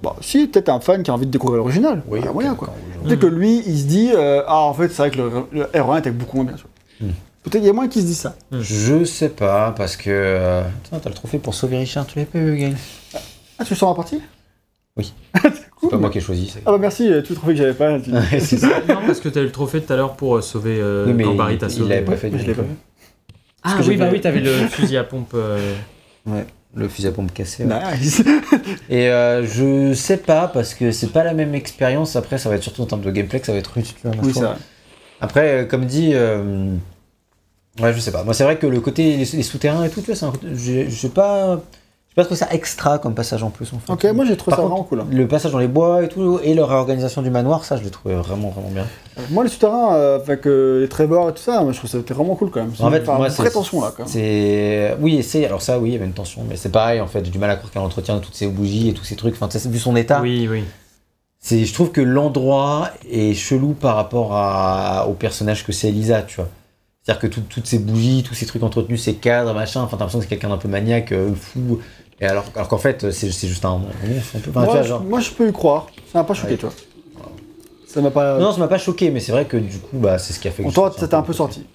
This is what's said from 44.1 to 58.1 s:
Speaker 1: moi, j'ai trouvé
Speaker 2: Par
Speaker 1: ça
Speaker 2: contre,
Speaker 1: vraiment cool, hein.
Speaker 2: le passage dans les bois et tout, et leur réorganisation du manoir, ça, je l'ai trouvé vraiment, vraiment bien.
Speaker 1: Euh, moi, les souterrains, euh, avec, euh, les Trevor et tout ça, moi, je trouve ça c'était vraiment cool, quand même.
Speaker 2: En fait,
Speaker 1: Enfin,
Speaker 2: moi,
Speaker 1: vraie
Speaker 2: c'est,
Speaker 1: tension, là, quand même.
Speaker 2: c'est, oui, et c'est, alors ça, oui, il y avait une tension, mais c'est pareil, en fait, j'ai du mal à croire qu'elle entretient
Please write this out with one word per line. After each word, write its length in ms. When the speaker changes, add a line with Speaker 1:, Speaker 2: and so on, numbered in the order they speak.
Speaker 1:
moi, 100
j'ai 120
trouvé 180
Speaker 2:
Par 20
Speaker 1:
ça 60
Speaker 2:
contre, 80
Speaker 1:
vraiment 120
cool, 180
hein. 100
Speaker 2:
le 160
passage 240
dans 80
les 80
bois 360
et 60
tout, 340
et 120
leur 140
réorganisation 520
du 80
manoir, 340
ça, 140
je 60
l'ai 80
trouvé 240
vraiment, 340
vraiment 220
bien. 160
Speaker 1:
Euh, 100
moi, 140
les 80
souterrains, 420
euh, 260
avec, 280
euh, 340
les 80
Trevor 400
et 40
tout 100
ça, 180
moi, 120
je 40
trouve 140
ça 80
c'était 160
vraiment 200
cool, 140
quand 120
même. 180
Speaker 2:
En 100
fait, 120
Speaker 1:
Enfin, 160
Speaker 2:
moi, 100
Speaker 1:
vraie 180
Speaker 2:
c'est, 80
Speaker 1:
tension, 280
là, 140
quand 80
même. 80
Speaker 2:
c'est, 880
oui, 180
et 40
c'est, 240
alors 160
ça, 160
oui, 120
il 40
y 20
avait 100
une 80
tension, 360
mais 60
c'est 160
pareil, 300
en 60
fait, 160
j'ai 80
du 60
mal 140
à 40
croire 160
qu'elle 120
entretient 340